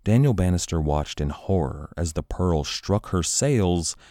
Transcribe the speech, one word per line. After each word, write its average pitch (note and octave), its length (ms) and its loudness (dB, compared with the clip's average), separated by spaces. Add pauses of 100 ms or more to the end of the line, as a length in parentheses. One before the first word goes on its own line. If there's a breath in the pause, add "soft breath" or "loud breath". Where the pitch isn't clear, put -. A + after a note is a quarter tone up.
Daniel B2 300 4
Bannister F2+ 480 2
watched D2 400 -2
in D2 80 0
horror D2 680 -4
as E2 180 -4
the D#2+ 80 -4
Pearl E2+ 420 0
struck - 460 -4
her F2+ 120 0
sails F#2 720 0 (140 soft breath)